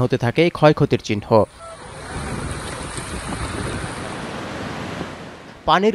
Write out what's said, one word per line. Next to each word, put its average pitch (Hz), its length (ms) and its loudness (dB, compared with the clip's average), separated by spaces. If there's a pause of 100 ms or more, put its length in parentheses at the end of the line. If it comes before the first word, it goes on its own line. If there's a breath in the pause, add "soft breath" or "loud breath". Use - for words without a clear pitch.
হতে 123 200 2
থাকে 120 180 4 (140)
ক্ষয়ক্ষতির 151 520 6
চিহ্ন। 104 200 -2 (4000)
পানির 190 260 6